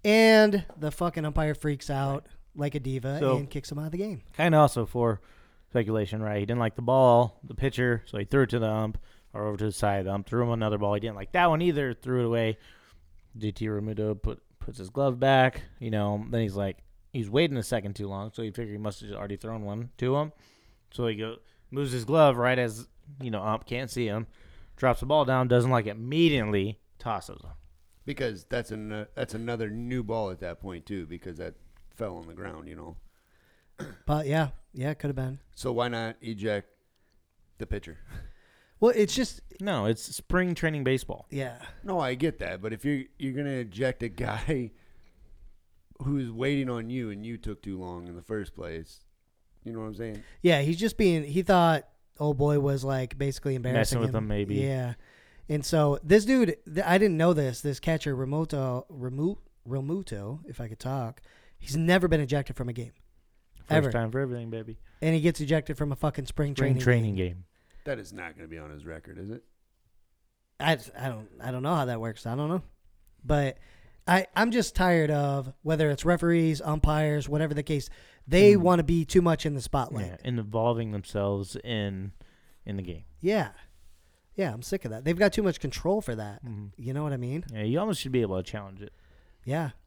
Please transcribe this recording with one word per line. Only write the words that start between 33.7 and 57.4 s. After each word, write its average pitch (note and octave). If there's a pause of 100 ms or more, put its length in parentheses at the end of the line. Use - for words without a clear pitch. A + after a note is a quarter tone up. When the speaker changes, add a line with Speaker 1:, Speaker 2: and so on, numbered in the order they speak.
Speaker 1:
But, D3
yeah, D3 (240)
yeah, C3+
it D3
could D3
have C#3
been. C3 (160)
Speaker 3:
So B2+
why A#2+
not A2+
eject G#2 (880)
the A2+
pitcher? E2
<laughs> - (760)
Speaker 1:
Well, A#3
it's G#3+
just - (220)
Speaker 2:
No, E3+
it's A2
spring F3+
training D#3
baseball. -
Speaker 1:
Yeah. B2+ (260)
Speaker 3:
No, F#3+
I B2+
get D3
that, F#2
but A2
if G#2+
you're, C#3 (120)
you're C3+
gonna C#3+ (120)
eject A#2
a A#2
guy A2+ (520)
<laughs> -
who's C3+
waiting C3+
on A#2
you B2
and G2+
you A#2
took -
too F#2+
long F2
in F2
the F2
first G#2
place, E2 (580)
you A#2
know A2+
what A2
I'm A2
saying? G#2+ (180)
Speaker 1:
Yeah, D#3+
he's E3
just G#3+
being, E3+
he D3
thought E3+ (320)
old D3
boy D3
was, C#3
like, C3
basically C3+
embarrassing A#2+
Speaker 2:
Messing A#2
with C3
Speaker 1:
him. A2
Speaker 2:
him, -
maybe. G2+
Speaker 1:
Yeah. C3 (520)
And D3+
so D3
this G3+
dude, A#3 (140)
th-, E3
I F3
didn't F#3+
know E3+
this, C3+